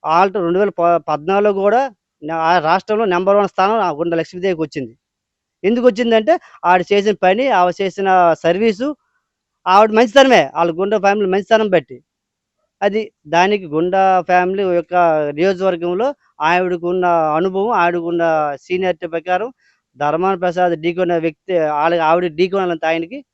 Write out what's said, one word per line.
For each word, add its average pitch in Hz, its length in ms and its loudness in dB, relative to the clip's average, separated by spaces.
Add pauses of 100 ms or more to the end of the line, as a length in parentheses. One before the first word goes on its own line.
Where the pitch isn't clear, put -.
వాళ్ళు 185 340 0
రెండు 175 220 -2
వేల 202 120 0
ప-, 170 320 0
పద్నాలుగులో 190 520 0
కూడా 202 260 2 (420)
నా-, 160 180 -6
ఆ 160 100 2 (100)
రాష్ట్రంలో 190 440 0
నెంబర్ 185 320 0
వన్ 202 120 0
స్థానం 208 300 0
ఆ 185 120 0
గుండా 165 260 -4
లక్ష్మీదేవికి 175 440 -4
వచ్చింది. 131 320 -8 (720)
ఎందుకు 233 220 0
వచ్చిందంటే 233 480 2 (300)
ఆడు 180 220 4
చేసిన 202 340 0
పని, 196 300 2
ఆవిడ 180 260 2
చేసిన 196 340 -4 (260)
సర్వీసు, 202 520 0 (760)
ఆవిడ 208 280 4
మంచితనమే, 240 580 6
వాళ్ళ 170 220 0
గుండా 202 260 -2
ఫ్యామిలీ 196 300 0
మంచితనం 208 400 0
బట్టి. 143 280 -2 (840)
అది 202 200 -2 (260)
దానికి 185 380 0
గుండా 175 360 -2 (200)
ఫ్యామిలీ 180 480 0
యొక్క 175 240 -2 (380)
నియోజకవర్గంలో 180 760 -2 (340)
ఆవిడకున్న 180 640 -2 (260)
అనుభవం, 190 400 -2
ఆవిడకున్న 175 520 -2 (340)
సీనియారిటీ 180 500 -4
ప్రకారం 180 420 -4 (480)
ధర్మాన 165 380 -2
ప్రసాద్ 180 400 0
ఢీకొనే 170 440 -2
వ్యక్తి, 160 340 -6 (160)
వాళ్ళ-, 160 320 0
ఆవిడ 170 300 0
ఢీకొనాలంత 175 540 -4
ఆయనకి 165 340 -4 (140)